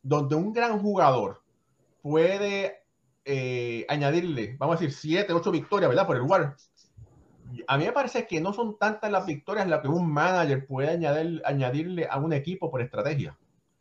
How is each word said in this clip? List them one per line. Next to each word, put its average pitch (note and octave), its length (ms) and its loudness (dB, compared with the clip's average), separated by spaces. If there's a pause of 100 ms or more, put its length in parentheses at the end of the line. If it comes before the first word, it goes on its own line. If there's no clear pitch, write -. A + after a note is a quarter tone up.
Donde C#3+ 340 0
un G3+ 180 0
gran A#3 240 2
jugador D3 640 2 (640)
puede, G3 800 0 (420)
eh, B2 640 -4
añadirle, D3 720 0
vamos D3+ 160 2
a - 40 0
decir, C#3+ 160 -2
siete, F3+ 380 0
ocho E3+ 180 0
victorias, E3+ 380 2
¿verdad? F#3 160 4
Por C#3+ 120 0
el A#2+ 40 -2
war. C#3 340 2 (1120)
A C3+ 100 2
mí D#3+ 80 2
me A#3 60 0
parece C4 360 0
que E3 120 -2
no F#3+ 140 -2
son A3 240 -4
tantas G#3+ 340 -2
las G3 140 0
victorias F#3+ 420 -4
las D#3 120 2
que C3+ 80 -6
un E3+ 240 2
manager D3 560 2
puede C3+ 220 -2
añadir, D#3+ 540 0
añadirle C#3+ 640 -2
a C#3 120 -2
un D#3 140 0
equipo D#3+ 360 -4
por B2 140 -2
estrategia. G#2+ 520 -4 (460)